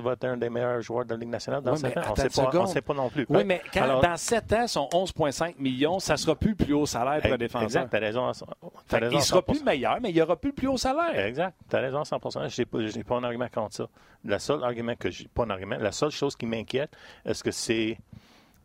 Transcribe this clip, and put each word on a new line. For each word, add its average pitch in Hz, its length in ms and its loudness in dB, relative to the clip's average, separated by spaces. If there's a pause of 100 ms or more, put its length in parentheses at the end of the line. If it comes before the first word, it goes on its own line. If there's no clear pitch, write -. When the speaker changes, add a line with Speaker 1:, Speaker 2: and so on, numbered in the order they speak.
Speaker 1:
va 120 120 -2
être 123 120 -6
un 127 120 -2
des 120 120 -2
meilleurs 120 320 -2
joueurs 113 240 -4
de 113 80 -6
la 113 60 -6
Ligue 117 100 -8
nationale 127 340 -4
dans 127 100 0
Speaker 2:
Oui, 156 60 0
Speaker 1:
sept 131 160 -2
Speaker 2:
mais - 60 -2
Speaker 1:
ans ? 104 80 -4
On - 20 0
Speaker 2:
attends 104 40 -2
Speaker 1:
sait 135 120 2
Speaker 2:
une - 60 0
Speaker 1:
pas, 147 80 2
on 131 100 4
Speaker 2:
seconde. 175 160 4
Speaker 1:
sait 160 140 -2
pas - 120 -2
non 135 160 0
plus. 135 200 -2
Speaker 2:
Oui, 143 80 6
Speaker 1:
Ouais. 208 60 6
Speaker 2:
mais 185 180 2 (120)
quand, 185 80 2
Speaker 1:
Alors 131 200 4
Speaker 2:
dans 175 160 4
sept - 360 0
ans, 233 140 4
son 143 260 -2
onze 175 180 2
point 151 200 2
cinq 165 280 -2
millions, 139 400 2
ça 160 180 2
sera 156 180 2
plus - 160 2
le 208 40 0
plus - 180 2
haut 147 120 4
salaire 135 360 0
pour 113 100 4
un - 20 4
Speaker 1:
Ex-, 120 60 2
Speaker 2:
défenseur. 117 240 0
Speaker 1:
exact, 117 280 0
t'as 107 80 2
raison 110 280 0
à 120 80 0
cent, - 120 -16
t'as - 220 -16 (180)
Speaker 2:
Fait - 180 2
Speaker 1:
raison 120 40 2
Speaker 2:
qu'il 135 80 2
Speaker 1:
à 143 40 4
Speaker 2:
sera - 180 4
Speaker 1:
cent - 40 2
pour - 100 0
Speaker 2:
plus 294 60 0
Speaker 1:
cent. 294 60 -4
Speaker 2:
meilleur, 139 360 2
mais 247 100 -2
il - 20 0
n'y 160 80 6
aura 165 140 4
plus 277 140 -4
le 277 60 -6
plus 254 120 -4
haut 269 100 0
salaire. 302 420 0
Speaker 1:
Exact, 131 360 -2 (120)
t'as 110 120 2
raison 131 220 -2
à 156 40 -4
cent 139 140 -4
pour 123 120 -8
cent. 135 160 -6
J'ai 117 180 -2
pas, 127 200 -6
j'ai 107 180 -6
pas 123 120 -2
un 123 80 -2
argument 120 280 -4
contre 107 240 -4
ça. 117 120 -6 (360)
Le 101 140 0
seul 139 260 -2
argument 120 320 -2
que - 140 -4
j'ai, - 180 -10
pas - 180 -2
un 110 40 -4
argument, 98 300 -4
la 101 120 0
seule 147 200 0
chose 143 240 -2
qui - 100 -8
m'inquiète, 117 460 -2 (340)
est-ce 110 180 -4
que 110 80 -2
c'est, 113 460 0 (680)